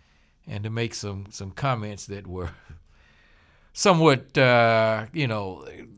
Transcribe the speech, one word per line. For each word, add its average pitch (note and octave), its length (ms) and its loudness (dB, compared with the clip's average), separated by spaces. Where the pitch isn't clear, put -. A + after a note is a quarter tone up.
and G#2 180 -8
to A2 60 -6
make A2+ 240 -4
some, G2 360 -8
some F#2+ 200 -12
comments G#2+ 560 -6
that G2 200 -12
were F2 240 -8
<laughs> - 640 -20
somewhat, D#3+ 640 4
uh, A2+ 760 4
you D3+ 140 -2
know, F#2+ 400 -6